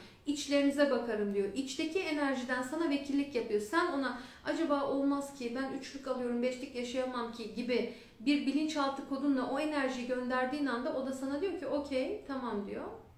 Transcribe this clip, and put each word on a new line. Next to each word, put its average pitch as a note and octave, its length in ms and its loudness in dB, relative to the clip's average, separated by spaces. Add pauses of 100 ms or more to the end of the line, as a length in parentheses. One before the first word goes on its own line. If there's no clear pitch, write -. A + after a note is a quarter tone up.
(260)
İçlerinize C#4+ 640 4
bakarım G#3+ 440 0
diyor. G3 200 2
İçteki D#4+ 440 -2
enerjiden C4+ 640 0
sana D#4 280 0
vekillik C#4 440 0
yapıyor. G#3 260 2
Sen E4 320 0
ona C4 280 0 (240)
acaba D4 440 2
olmaz C#4 500 2
ki, A#3 180 -4
ben C4+ 220 -2
üçlük - 300 -10
alıyorum, A#3+ 340 0
beşlik B3+ 320 -2
yaşayamam B3 580 -2
ki G#3+ 220 -8
gibi A#3+ 400 0 (260)
bir C#4+ 260 4
bilinçaltı C#4+ 600 0
kodunla C4+ 420 2
o C#4 80 0
enerjiyi C4 480 0
gönderdiğin B3+ 600 0
anda C4 300 0
o B3+ 100 0
da C4+ 60 -2
sana C#4 280 -2
diyor F#4 180 0
ki C#4 80 -6
okey, C#4+ 640 -2
tamam A3+ 380 -2
diyor. A3+ 180 -6 (340)